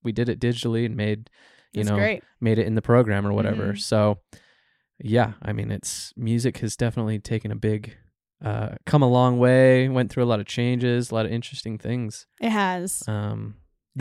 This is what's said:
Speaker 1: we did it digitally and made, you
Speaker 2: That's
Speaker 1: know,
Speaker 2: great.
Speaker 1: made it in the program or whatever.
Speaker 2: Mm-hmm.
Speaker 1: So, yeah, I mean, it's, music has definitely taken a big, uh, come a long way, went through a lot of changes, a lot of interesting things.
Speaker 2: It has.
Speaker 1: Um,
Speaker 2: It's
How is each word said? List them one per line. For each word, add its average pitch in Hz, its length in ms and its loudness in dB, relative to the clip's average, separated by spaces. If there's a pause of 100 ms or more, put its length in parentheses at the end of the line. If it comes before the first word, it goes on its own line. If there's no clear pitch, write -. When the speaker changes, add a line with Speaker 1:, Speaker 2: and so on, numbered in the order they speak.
Speaker 1:
we 117 80 -4
did 117 180 -2
it 110 100 -2
digitally 120 460 -2
and 113 100 -4
made, 107 360 -4 (420)
you 208 100 -2
Speaker 2:
That's 208 60 0
Speaker 1:
know, 208 60 2
Speaker 2:
great. 208 280 0 (160)
Speaker 1:
made 113 200 2
it 92 80 2
in 110 80 0
the 120 80 0
program 110 420 4
or 101 80 0
whatever. 104 360 0
Speaker 2:
Mm-hmm. 101 80 -4
Speaker 1:
So, 104 420 2 (800)
yeah, 110 420 0
I 107 120 -6
mean, 107 180 -6
it's, - 440 -10
music 117 440 -2
has 110 160 -6
definitely 110 420 -2
taken 107 340 -6
a 110 40 -6
big, 107 400 -4 (500)
uh, 110 300 -6 (100)
come 147 160 4
a 127 80 6
long 123 300 4
way, 131 500 6
went 127 220 0
through 123 120 0
a - 20 2
lot 117 140 2
of 101 60 -6
changes, 123 640 0
a 113 60 -4
lot 110 100 0
of 110 60 -4
interesting 113 480 -8
things. 117 480 -6 (120)
Speaker 2:
It 226 120 -2
has. 185 560 -2
Speaker 1:
Um, 107 480 -6 (400)
Speaker 2:
It's 135 60 -4